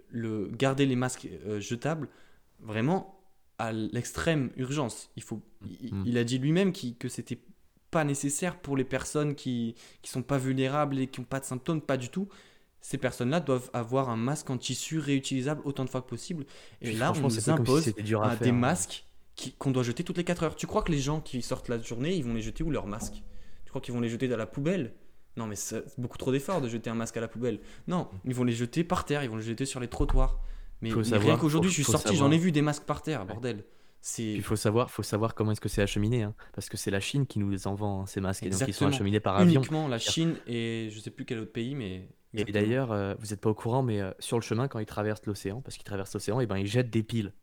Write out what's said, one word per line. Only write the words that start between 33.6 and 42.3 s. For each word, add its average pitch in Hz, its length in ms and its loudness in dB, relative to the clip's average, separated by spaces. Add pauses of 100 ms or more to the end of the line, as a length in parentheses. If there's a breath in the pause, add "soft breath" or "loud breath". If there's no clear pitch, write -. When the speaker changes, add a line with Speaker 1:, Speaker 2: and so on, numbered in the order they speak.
Speaker 1:
C'est 110 340 -4
Speaker 2:
Puis 101 80 0
faut 107 140 0
savoir, 113 340 4
faut - 120 -4
savoir 107 320 0
comment 110 180 2
est-ce 107 80 -2
que - 80 -4
c'est 104 140 2
acheminé, 107 400 2
hein, 107 120 -2 (200 loud breath)
parce - 140 -8
que - 80 -6
c'est - 140 -4
la 98 100 2
Chine 139 260 0
qui - 140 -4
nous 98 100 2
les 98 160 -4
en 98 80 -2
vend, 101 280 -2
hein, 98 40 -6
ces 98 140 -4
masques, 95 240 -2
et 90 60 -4
donc 95 100 0
ils - 40 2
sont - 20 2
Speaker 1:
Exactement. 143 240 2
Speaker 2:
acheminés 104 300 2
par 98 160 2
avion. 135 240 10
Speaker 1:
Uniquement 156 280 0
la 120 100 0
Speaker 2:
C'est-à-dire 107 140 0
Speaker 1:
Chine 165 240 2 (100)
et 113 440 -2
je 107 100 -12
sais 113 100 -12
plus - 140 -12
quel 117 160 -4
autre 107 120 -8
pays, 120 220 -4
mais 104 220 -6
Speaker 2:
Et - 440 -8